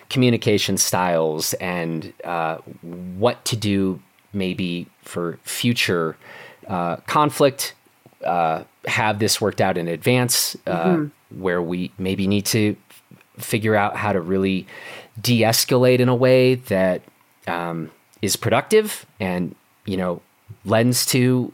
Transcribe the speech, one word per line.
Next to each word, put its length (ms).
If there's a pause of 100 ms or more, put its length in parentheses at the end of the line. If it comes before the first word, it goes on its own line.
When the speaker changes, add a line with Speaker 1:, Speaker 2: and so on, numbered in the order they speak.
Speaker 1:
communication 640
styles 800
and, 560 (140)
uh, 320 (680)
what 220
to 100
do 460 (320)
maybe 540 (160)
for 400
future, 760 (500)
uh, 300 (100)
conflict, 680 (520)
uh, 380 (240)
have 320
this 200
worked 220
out 160
in 100
advance, 680 (100)
uh, 180
Speaker 2:
Mm-hmm. 560
Speaker 1:
where 200
we 360
maybe 300
need 180 (120)
to 180 (640)
figure 380
out 200
how 160
to 80
really 460 (560)
de-escalate 800
in 100
a 60
way 400
that, 460 (460)
um, 440 (300)
is 140
productive 720 (140)
and, 340 (320)
you 100
know, 260 (440)
lends 400
to 480